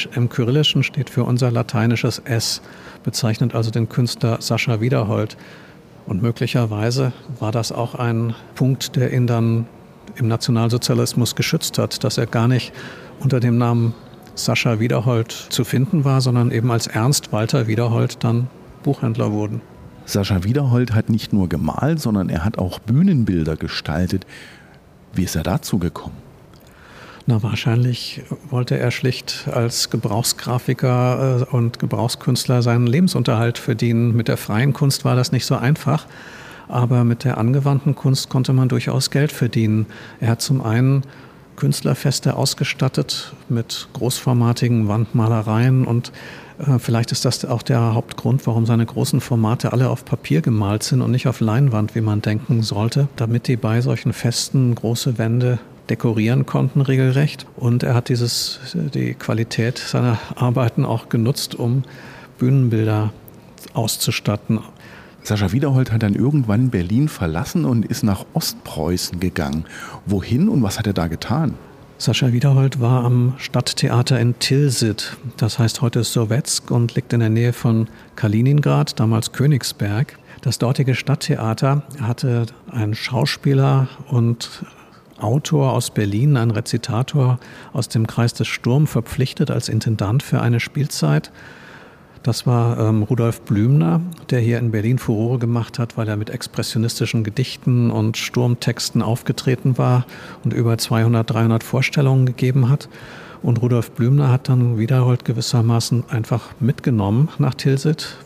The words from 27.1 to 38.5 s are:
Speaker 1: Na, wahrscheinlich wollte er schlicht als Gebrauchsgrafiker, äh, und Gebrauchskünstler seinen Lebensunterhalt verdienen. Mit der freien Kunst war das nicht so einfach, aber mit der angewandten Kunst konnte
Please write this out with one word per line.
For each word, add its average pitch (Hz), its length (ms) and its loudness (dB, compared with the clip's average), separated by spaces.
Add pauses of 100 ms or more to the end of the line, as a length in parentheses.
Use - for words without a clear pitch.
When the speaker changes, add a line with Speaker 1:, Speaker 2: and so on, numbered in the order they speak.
Speaker 1:
Na, 113 180 2
wahrscheinlich 120 800 0 (280)
wollte 127 280 -2
er 123 140 0
schlicht - 600 -4
als - 380 -2
Gebrauchsgrafiker, 123 1500 0
äh, - 20 0 (100)
und 117 260 0
Gebrauchskünstler 120 840 0
seinen 120 260 4
Lebensunterhalt 120 720 2
verdienen. 117 580 0
Mit 113 140 0
der 117 80 0
freien 117 340 0
Kunst 139 320 0
war 127 140 2
das 123 160 0
nicht 123 120 0
so 135 120 0
einfach, 135 480 0 (640)
aber 123 340 2
mit 117 220 2
der 127 120 0
angewandten 135 580 2
Kunst - 340 0
konnte 131 240 0